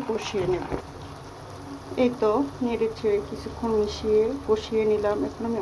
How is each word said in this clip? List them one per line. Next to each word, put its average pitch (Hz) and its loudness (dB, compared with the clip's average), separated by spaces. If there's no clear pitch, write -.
কষিয়ে 208 0
নেব। - -2
এই 247 6
তো 214 6
নেড়ে 226 2
ছেড়ে 208 2
কিছুক্ষণ 226 -6
মিশিয়ে 214 2
কষিয়ে 220 2
নিলাম। 208 2
এখন - -6
আমি 226 0